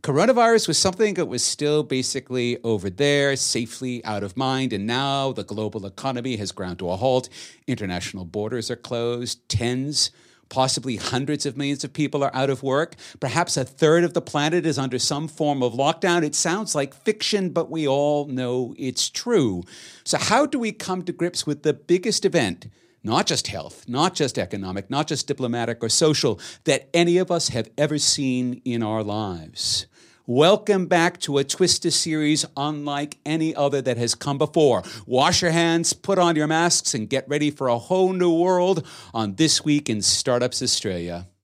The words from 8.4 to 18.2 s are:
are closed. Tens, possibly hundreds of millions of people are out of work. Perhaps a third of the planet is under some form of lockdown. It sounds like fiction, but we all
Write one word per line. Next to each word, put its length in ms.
are 60
closed. 720
Tens, 600
possibly 480
hundreds 500
of 120
millions 260
of 80
people 320
are 100
out 160
of 140
work. 320
Perhaps 380
a 80
third 400
of 80
the 80
planet 440
is 140
under 200
some 280
form 340
of 120
lockdown. 500
It 100
sounds 420
like 180
fiction, 560
but 200
we 160
all 420